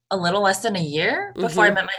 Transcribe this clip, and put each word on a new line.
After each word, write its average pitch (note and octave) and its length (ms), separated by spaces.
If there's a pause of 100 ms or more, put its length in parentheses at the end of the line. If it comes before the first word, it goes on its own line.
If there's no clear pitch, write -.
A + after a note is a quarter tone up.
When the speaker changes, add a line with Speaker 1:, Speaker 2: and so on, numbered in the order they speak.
(120)
Speaker 1:
a G3 60
little F3+ 240
less G3 200
than A3 140
a F3+ 60
year G#3 540
before F#3 300
I - 20
Speaker 2:
Mm-hmm. G3+ 80
Speaker 1:
met F#3 100
my F#3+ 140